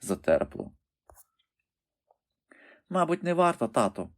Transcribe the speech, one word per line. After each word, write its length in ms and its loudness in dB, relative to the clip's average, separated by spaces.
затерпло. 720 -2
Мабуть, 320 0
не 120 -2
варто, 340 2
тату. 500 -2